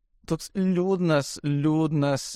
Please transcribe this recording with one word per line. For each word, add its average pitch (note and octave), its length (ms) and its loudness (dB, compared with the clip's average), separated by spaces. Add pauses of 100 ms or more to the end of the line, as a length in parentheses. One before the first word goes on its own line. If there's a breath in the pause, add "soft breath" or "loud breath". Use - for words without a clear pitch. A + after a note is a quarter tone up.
(280)
toks - 280 -6
liūdnas, F3+ 880 0
liūdnas D3 920 0